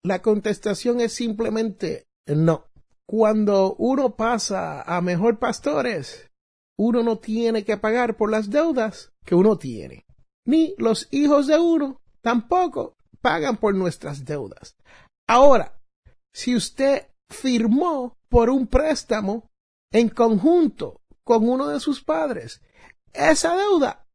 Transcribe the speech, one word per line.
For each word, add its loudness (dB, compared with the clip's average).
la -4
contestación -2
es -2
simplemente -6
no. 0
Cuando 2
uno 0
pasa -4
a -4
Mejor 0
Pastores, -4
uno 0
no -2
tiene -2
que -2
pagar -2
por 0
las -2
deudas -2
que -2
uno 4
tiene. -14
Ni 2
los -2
hijos 2
de 4
uno 0
tampoco -2
pagan -2
por 0
nuestras -6
deudas. -12
Ahora, 6
si -4
usted -2
firmó 0
por 4
un 0
préstamo -2
en 2
conjunto 2
con 2
uno -2
de -4
sus -6
padres, -6
esa 2
deuda 0